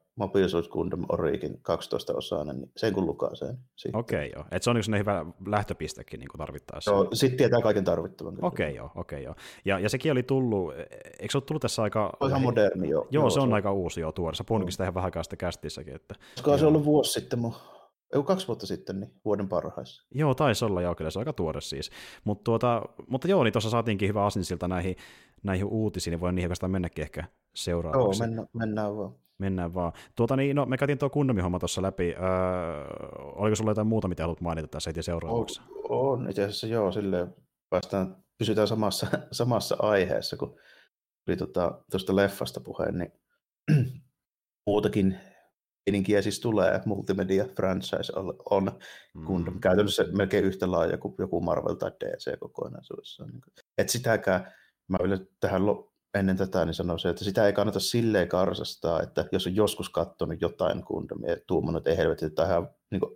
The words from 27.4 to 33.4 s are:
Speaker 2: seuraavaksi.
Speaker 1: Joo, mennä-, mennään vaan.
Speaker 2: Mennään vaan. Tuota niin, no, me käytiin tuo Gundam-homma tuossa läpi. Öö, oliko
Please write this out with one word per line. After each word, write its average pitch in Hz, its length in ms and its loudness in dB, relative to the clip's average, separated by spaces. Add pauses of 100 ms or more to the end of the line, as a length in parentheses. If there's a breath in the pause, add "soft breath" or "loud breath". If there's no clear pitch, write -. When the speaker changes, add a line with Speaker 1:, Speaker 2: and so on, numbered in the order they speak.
Speaker 2:
seuraavaksi. 92 680 2
Speaker 1:
Joo, 117 60 -2
mennä-, 113 240 -6
mennään 107 440 -2
vaan. 98 180 -8 (240)
Speaker 2:
Mennään 92 360 -2
vaan. 87 180 -2 (220 loud breath)
Tuota 120 220 2
niin, 139 200 2
no, 139 100 2
me 127 100 0
käytiin 139 220 0
tuo 139 120 0
Gundam-homma 95 480 2
tuossa 87 240 -2
läpi. 92 320 0
Öö, 90 80 -6 (960)
oliko 98 380 0